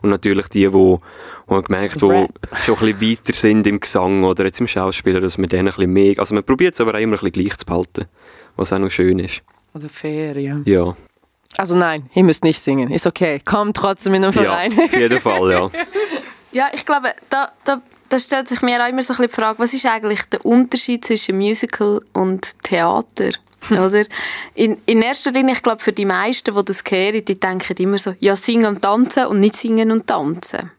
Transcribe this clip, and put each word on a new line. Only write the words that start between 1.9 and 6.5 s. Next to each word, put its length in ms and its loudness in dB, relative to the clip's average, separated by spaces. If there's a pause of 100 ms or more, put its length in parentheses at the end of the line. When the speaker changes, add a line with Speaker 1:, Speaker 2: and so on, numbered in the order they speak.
Speaker 1:
wo 80 6
Speaker 2:
Rap. 220 2 (340)
Speaker 1:
schon 140 2
ein 180 0
bisschen 40 -6 (240)
weiter 80 -2
sind 340 4
im 120 0
Gesang 440 0
oder 220 2
jetzt 140 -4
im 80 0
Schauspiel, 540 0
dass 160 -2
man 120 0
denen 180 0
ein 80 -2
bisschen 180 0
mehr... 240 6
Also 160 -2
man 100 0
probiert 300 2